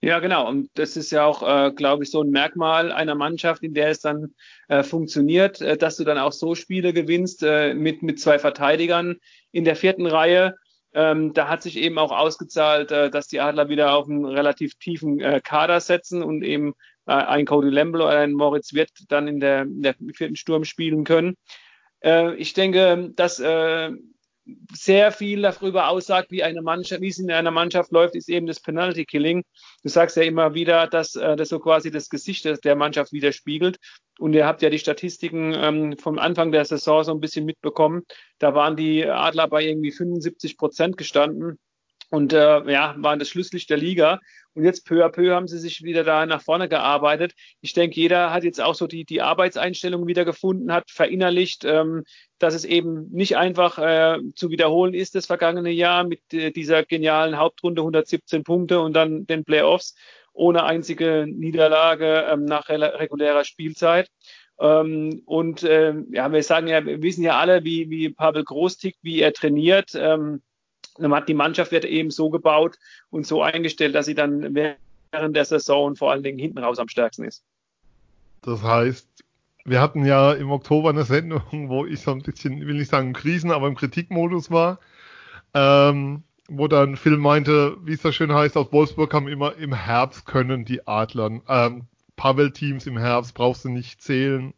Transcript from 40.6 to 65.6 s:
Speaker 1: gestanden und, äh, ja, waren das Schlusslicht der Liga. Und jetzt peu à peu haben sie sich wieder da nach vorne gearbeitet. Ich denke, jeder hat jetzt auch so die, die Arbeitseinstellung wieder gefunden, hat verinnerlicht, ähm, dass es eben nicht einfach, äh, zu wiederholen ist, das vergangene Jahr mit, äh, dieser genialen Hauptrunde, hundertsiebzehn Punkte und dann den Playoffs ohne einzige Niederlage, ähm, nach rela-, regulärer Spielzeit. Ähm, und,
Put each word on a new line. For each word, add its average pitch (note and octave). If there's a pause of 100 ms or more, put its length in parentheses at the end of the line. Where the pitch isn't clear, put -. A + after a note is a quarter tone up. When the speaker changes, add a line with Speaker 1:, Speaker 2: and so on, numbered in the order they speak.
Speaker 1:
gestanden D#3 (500)
und, C#3+
äh, D3+
ja, C#3+
waren D3
das C#3+
Schlusslicht F3+
der D3+
Liga. E3+ (360)
Und D#3
jetzt F3+
peu E3+
à E3
peu F3+
haben F3+
sie E3+
sich E3
wieder E3
da D#3
nach D#3+
vorne E3+
gearbeitet. D3 (300)
Ich -
denke, E3+
jeder E3+
hat F3
jetzt E3+
auch D3
so E3+
die, E3
die D3+
Arbeitseinstellung F3+
wieder F3
gefunden, F3+
hat E3+
verinnerlicht, F3+
ähm, D#3+ (340)
dass E3
es D#3+
eben E3
nicht F#3
einfach, F3
äh, D#3+ (160)
zu F3
wiederholen E3
ist, F#3
das F#3+
vergangene F3
Jahr F3
mit, E3+
äh, D#3+
dieser D#3
genialen D#3
Hauptrunde, E3+
hundertsiebzehn D#3+
Punkte F3
und D#3+
dann D#3+
den D#3+
Playoffs D#3 (400)
ohne E3+
einzige D#3+
Niederlage, D#3
ähm, D3
nach D3
rela-, D3+
regulärer D3
Spielzeit. E3 (500)
Ähm, D#3
und, E3